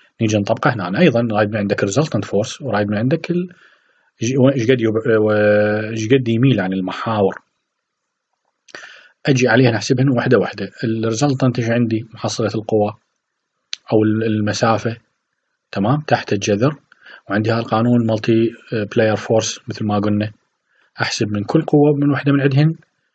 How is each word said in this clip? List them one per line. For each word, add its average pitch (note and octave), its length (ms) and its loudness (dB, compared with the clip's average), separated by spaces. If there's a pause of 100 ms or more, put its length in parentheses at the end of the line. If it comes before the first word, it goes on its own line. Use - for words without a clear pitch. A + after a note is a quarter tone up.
(200)
نيجي G#2+ 180 2
نطبقه A2 360 0
هنا. F#2+ 260 -6
أيضا A#2+ 320 4
رايد G#2 160 0
من A2 80 -6
عندك G2+ 280 -2
resultant A2+ 440 -2
force، G#2+ 340 -4
ورايد G#2 260 -2
من G#2 80 -2
عندك C3+ 340 -2
ال-، F3+ 180 -2 (760)
ج-، B2 160 -2
و-، B2+ 100 6
إيش B2+ 220 2
قد B2+ 100 2
يب-، A2 400 2
و-، G#2+ 120 2 (580)
إيش A2 160 -4
قد B2+ 220 2
يميل A2+ 320 2
عن F#2 120 -4
المحاور. F#2+ 640 -2 (1900)
أجي B2+ 220 2
عليها A#2+ 220 4
نحسبهن B2+ 480 0
وحدة A#2+ 200 2
وحدة. G2 320 -4 (140)
ال A2+ 280 -2
resultant C3 460 0
إيش A#2 120 -2
عندي؟ A2+ 440 0
محصلة G#2+ 400 -4
القوة G#2+ 440 -2 (960)
أو A2 100 4
ال-، A2 240 2
المسافة، G#2+ 720 0 (720)
تمام؟ A#2 300 0
تحت - 320 -2
الجذر. G#2+ 440 0 (540)
وعندي G#2+ 200 0
هالقانون A#2 560 0
مالتي، A2+ 440 2 (220)
آه، G#2+ 220 -4
بلاير A2 220 2
فورس - 520 -2
مثل A2 180 -6
ما G#2 120 0
قلنا. G#2 340 -2 (720)
أحسب - 260 -2
من G#2 160 -4
كل D#3+ 180 0
قوة D3 340 2
من C#3+ 160 0
وحدة C#3 200 0
من C#3 80 2
عندهن، C#3+ 340 2 (400)